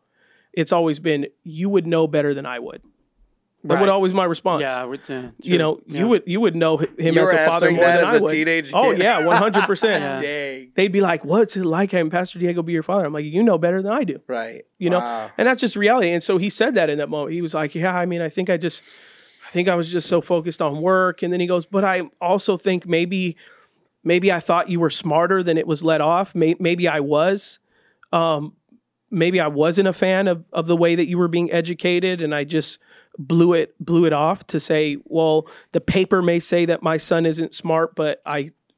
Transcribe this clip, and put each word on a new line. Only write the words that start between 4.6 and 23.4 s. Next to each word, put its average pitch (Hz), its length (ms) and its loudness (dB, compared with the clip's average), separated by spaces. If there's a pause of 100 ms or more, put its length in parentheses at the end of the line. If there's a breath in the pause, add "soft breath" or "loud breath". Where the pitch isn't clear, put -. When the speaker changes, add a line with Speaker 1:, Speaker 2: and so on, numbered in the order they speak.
Speaker 2:
Yeah, 131 180 -4
I 127 60 -8
would, 135 140 -10 (100)
uh, 135 40 -8 (280)
Speaker 1:
You - 120 -10
Speaker 2:
true. 170 40 2
Speaker 1:
know, 156 300 -2
Speaker 2:
Yeah. 151 140 -8
Speaker 1:
you 214 60 0
would, 233 200 2
you 180 120 -2
would 185 160 0
know 160 240 0
h-, 156 80 -2 (120)
him 165 160 0
Speaker 3:
You 160 60 4
Speaker 1:
as 160 40 4
Speaker 3:
were 185 60 2
Speaker 1:
a 160 160 2
father 170 200 2
Speaker 3:
answering 175 100 4
Speaker 1:
more 170 80 4
Speaker 3:
that 170 160 6
Speaker 1:
than 180 80 2
Speaker 3:
as - 40 0
Speaker 1:
I 156 40 6
Speaker 3:
a 143 40 4
Speaker 1:
would. 151 100 2
Speaker 3:
teenage 156 440 0
Speaker 1:
Oh, 240 160 4
Speaker 3:
kid? 196 100 0
Speaker 1:
yeah, 190 240 2
one 175 120 4
hundred 208 260 2
percent. 190 400 0
Speaker 2:
<laughs> - 0 -
Yeah. 135 180 -6
Speaker 3:
Dang. 139 540 -8
Speaker 1:
They'd 185 160 2
be 196 100 2
like, 170 240 0
"What's 202 320 2
it 190 80 -4
like 175 260 0
having 165 200 0
Pastor 180 260 -4
Diego 175 240 -2
be 170 120 -4
your 160 100 -2
father?" 185 220 -2
I'm 147 80 -4
like, 151 120 -6
"You 160 160 -2
know 214 160 4
better 175 240 0
than 202 100 -4
I 269 120 -2
do." 143 240 -6
Speaker 3:
Right. 113 380 -8 (120)
Speaker 1:
You 175 140 -2
know? 175 80 2
Speaker 3:
Wow. 117 380 -8
Speaker 1:
And 226 100 2
that's 254 140 0
just 240 140 -2
reality. 202 360 2
And 170 100 -2
so 190 160 -2
he 196 140 -2
said 240 240 0
that 160 160 2
in 147 80 -4
that 143 100 -4
moment. 151 240 -6
He 175 80 -6
was 160 140 -6
like, 156 180 -4
"Yeah, 180 240 -2
I 175 80 -2
mean, 170 160 -4
I 160 80 -4
think 185 220 -4
I 175 60 0
just, 160 260 -6 (640 loud breath)
I - 40 -20
think 180 160 0
I 185 60 2
was 170 180 -2
just 175 160 -4
so 170 140 0
focused 170 400 -4
on 151 180 -2
work." 185 440 0
And 175 100 -2
then 180 60 -2
he 175 80 0
goes, 175 180 0
"But 196 180 -2
I 185 200 0 (180)
also 190 360 0
think 185 300 -2
maybe, 175 480 0 (680 soft breath)